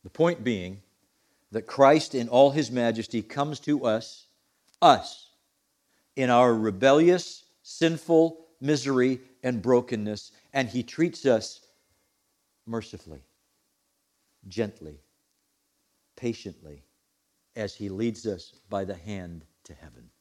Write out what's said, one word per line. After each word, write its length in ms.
The 80
point 340
being 380
that 140
Christ 480
in 140
all 220
his 200
majesty 520
comes 380
to 240
us, 420
us, 480
in 120
our 260
rebellious, 920
sinful 840
misery 600
and 200
brokenness, 720
and 160
he 140
treats 420
us 360
mercifully, 560
gently, 520
patiently, 680
as 180
he 140
leads 360
us 280
by 160
the 100
hand 500
to 100
heaven. 360